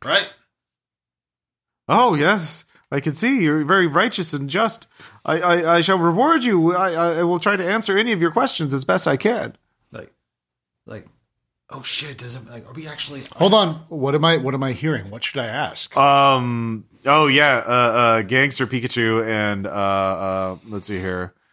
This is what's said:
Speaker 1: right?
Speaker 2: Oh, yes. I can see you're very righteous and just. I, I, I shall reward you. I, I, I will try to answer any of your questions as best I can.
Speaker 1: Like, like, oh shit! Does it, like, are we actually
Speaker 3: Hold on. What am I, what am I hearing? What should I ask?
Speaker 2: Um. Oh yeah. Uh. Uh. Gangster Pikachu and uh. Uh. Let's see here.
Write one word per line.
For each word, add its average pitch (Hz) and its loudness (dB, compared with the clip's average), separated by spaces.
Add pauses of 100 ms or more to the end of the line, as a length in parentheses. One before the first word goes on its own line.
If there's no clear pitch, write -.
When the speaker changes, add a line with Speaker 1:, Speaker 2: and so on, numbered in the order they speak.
Speaker 1:
right? 175 0 (1600)
Speaker 2:
Oh, 208 4
yes. 165 0 (260)
I 139 0
can 147 -2
see 247 0
you're 151 2
very 180 4
righteous 175 0
and 139 -6
just. 214 -4 (380)
I, 160 -2
I, 170 2
I 170 4
shall 190 2
reward 233 2
you. 175 2
I, 180 0
I, 170 0
I 175 2
will 175 0
try 202 0
to 185 -4
answer 202 0
any 226 0
of 170 -2
your 170 2
questions 170 -2
as 135 -4
best 185 0
I 143 2
can. 208 -2 (340)
Speaker 1:
Like, - -18 (720)
like, 107 -16 (640)
oh 135 -16
shit! 147 -8
Does 120 -14
it, 117 -18
like, 117 -18
are 110 -20
we 156 -14
actually 147 -12 (120)
Speaker 3:
Hold 190 4
on. 185 4 (140)
What 139 -2
am 151 0
I, 165 4
what 131 -4
am 135 -4
I 131 -4
hearing? 120 -6
What 113 -14
should 139 -6
I 117 -6
ask? 120 -8
Speaker 2:
Um. 127 2 (200)
Oh 151 4
yeah. 139 4
Uh. 113 -4
Uh. 120 4
Gangster 131 0
Pikachu 113 -2
and 104 -2
uh. - -8
Uh. 95 -2 (120)
Let's 101 -12
see 101 -8
here. 92 -6 (200)